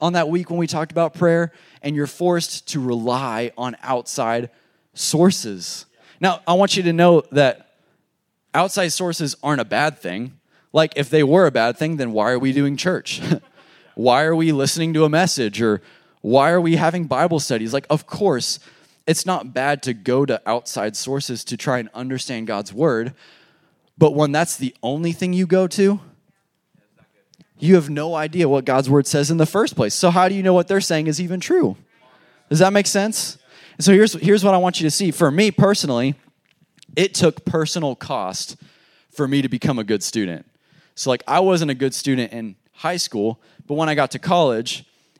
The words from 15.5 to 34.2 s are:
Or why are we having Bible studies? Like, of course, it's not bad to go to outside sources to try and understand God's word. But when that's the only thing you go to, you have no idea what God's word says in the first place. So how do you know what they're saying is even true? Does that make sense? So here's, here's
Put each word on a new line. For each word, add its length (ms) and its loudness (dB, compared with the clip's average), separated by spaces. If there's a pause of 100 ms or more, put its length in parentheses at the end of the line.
Or 200 2 (400)
why 300 4
are 100 4
we 160 2
having 260 0
Bible 380 0
studies? 320 -4
Like, 160 -4
of 160 0
course, 540 -2 (460)
it's 200 -2
not 280 -6
bad 300 -2
to 100 -6
go 320 0
to 200 -2
outside 500 -4
sources 500 -8
to 120 -10
try 220 -2
and 140 -10
understand 540 -8
God's 240 -6
word. 420 -2 (840)
But 140 4
when 200 0
that's 240 -2
the 260 -6
only 300 -4
thing 220 -4
you 120 0
go 220 2
to, 320 2 (1600)
you 180 6
have 140 2
no 260 -6
idea 320 0
what 160 2
God's 260 0
word 160 4
says 240 0
in 60 0
the 100 4
first 300 -2
place. 180 -2
So 180 2
how 180 4
do 60 -4
you 80 -4
know 100 4
what 160 2
they're 100 2
saying 280 -2
is 120 -2
even 220 -6
true? 340 0 (720)
Does 120 0
that 120 6
make 160 2
sense? 500 -4 (420)
So 140 6
here's, 200 6
here's 300 2